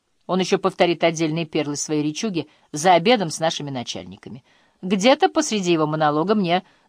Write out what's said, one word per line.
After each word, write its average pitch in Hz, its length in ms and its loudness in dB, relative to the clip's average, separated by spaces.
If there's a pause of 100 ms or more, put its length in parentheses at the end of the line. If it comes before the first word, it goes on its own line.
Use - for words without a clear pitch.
(280)
Он 180 120 0
еще 185 200 0
повторит 175 440 2
отдельные 165 420 0
перлы 147 300 -4
своей 151 280 -4
речуги 156 440 -4 (240)
за 160 220 4
обедом 180 360 4
с - 100 -8
нашими 160 300 -4
начальниками. 101 720 -12 (380)
Где-то 226 480 2
посреди 214 420 -2
его 156 160 2
монолога 156 480 0
мне 180 280 0 (260)